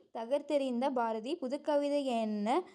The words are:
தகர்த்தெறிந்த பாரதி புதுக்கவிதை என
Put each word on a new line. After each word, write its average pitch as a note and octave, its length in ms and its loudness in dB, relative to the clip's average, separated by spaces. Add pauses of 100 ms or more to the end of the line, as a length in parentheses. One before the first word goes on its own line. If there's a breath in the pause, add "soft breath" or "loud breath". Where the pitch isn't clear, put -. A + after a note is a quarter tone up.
(140)
தகர்த்தெறிந்த C4+ 800 0
பாரதி A#3 440 -2
புதுக்கவிதை C#4+ 680 0
என A3+ 600 0 (100)